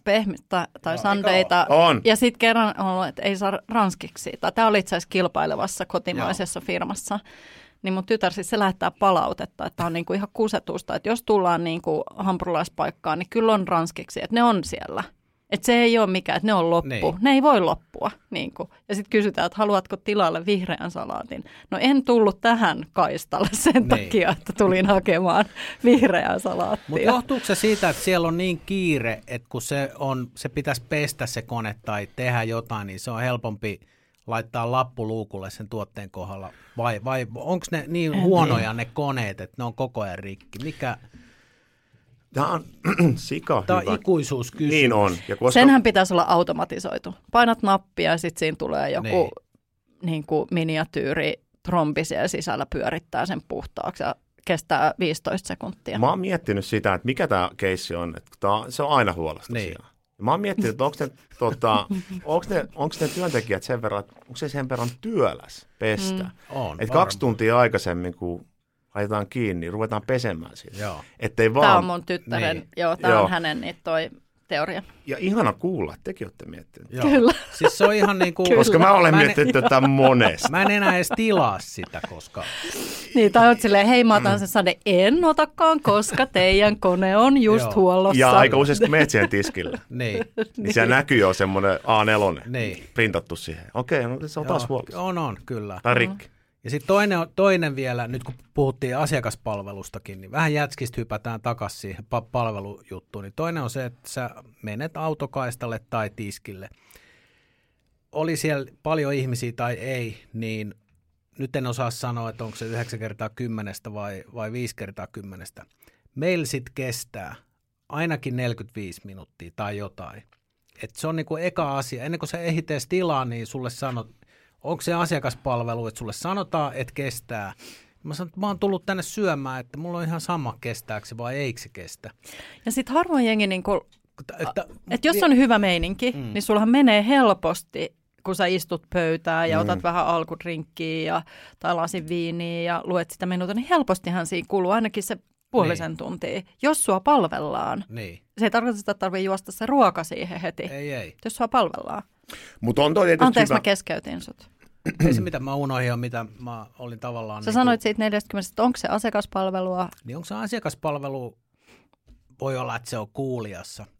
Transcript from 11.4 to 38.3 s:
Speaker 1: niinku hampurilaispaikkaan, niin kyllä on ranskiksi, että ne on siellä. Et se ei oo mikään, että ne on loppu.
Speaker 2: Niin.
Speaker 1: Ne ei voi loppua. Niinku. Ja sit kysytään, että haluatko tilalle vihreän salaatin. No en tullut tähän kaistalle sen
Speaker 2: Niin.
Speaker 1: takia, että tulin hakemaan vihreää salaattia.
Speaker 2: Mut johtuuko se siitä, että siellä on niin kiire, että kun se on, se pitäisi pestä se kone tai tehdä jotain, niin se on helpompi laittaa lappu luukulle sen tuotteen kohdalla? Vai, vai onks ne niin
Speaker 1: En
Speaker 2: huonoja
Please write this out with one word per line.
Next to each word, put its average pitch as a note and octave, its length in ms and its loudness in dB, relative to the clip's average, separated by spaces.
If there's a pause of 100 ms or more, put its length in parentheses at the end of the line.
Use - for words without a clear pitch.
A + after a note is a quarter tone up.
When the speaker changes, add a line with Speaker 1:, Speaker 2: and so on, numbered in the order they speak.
Speaker 1:
niinku E3 380 -4 (140)
hampurilaispaikkaan, E3+ 1040 -2
niin F3+ 120 -8
kyllä A3+ 240 2
on F#3+ 140 0
ranskiksi, - 540 -2
että - 120 -6
ne A#3 80 4
on A3+ 220 4
siellä. - 400 -8 (460)
Et - 140 -4
se B3 100 4
ei A#3 240 6
oo G#3+ 80 4
mikään, F#3 300 -2
että - 100 -2
ne G#3+ 80 4
on E3+ 160 2
loppu. E3 180 2
Speaker 2:
Niin. C3+ 320 -2
Speaker 1:
Ne B3+ 100 6
ei C4+ 120 6
voi C#4 180 6
loppua. - 500 -2 (200)
Niinku. - 400 -8 (180)
Ja G3+ 60 -4
sit G3+ 160 -6
kysytään, G3+ 360 2
että F3 120 -8
haluatko G3+ 380 0
tilalle F3 500 0
vihreän F3+ 440 -2
salaatin. - 540 -10 (260)
No F#3+ 100 -4
en C4 240 4
tullut A3 360 4
tähän A3+ 520 2
kaistalle D#3+ 600 0
sen G#3+ 220 2
Speaker 2:
Niin. F3 140 4
Speaker 1:
takia, E3+ 500 2
että - 200 -14
tulin F#3 280 4
hakemaan F#3 580 4 (400)
vihreää G3+ 540 4
salaattia. F#3 500 -4
Speaker 2:
Mut E3+ 140 -2
johtuuko B3 440 2
se G3+ 80 2
siitä, G#3 340 2
että D3 140 -2
siellä F3 260 2
on E3 80 -2
niin F3+ 300 -2
kiire, D3 600 -2
että A#2+ 240 -12
kun B2 120 -6
se C#3 360 -4
on, C3 360 -4
se - 140 -10
pitäisi C3+ 400 -4
pestä D3 380 -4
se - 160 -8
kone A2+ 420 -8
tai G#2 320 -6
tehdä B2 260 -2
jotain, A2+ 440 -6
niin F#2+ 140 -12
se - 100 -10
on A2+ 100 -6
helpompi A2+ 600 -4 (460)
laittaa A#2 460 -4
lappu B2+ 340 -2
luukulle G#2+ 440 -8
sen G#2 180 -14
tuotteen G2+ 420 -12
kohdalla? F#2+ 420 -12 (240)
Vai, A#2 280 -2
vai C3 300 -4
onks E3+ 360 -4
ne D#3+ 160 -4
niin E3 280 -2
Speaker 1:
En C#3+ 80 2
Speaker 2:
huonoja E3 360 4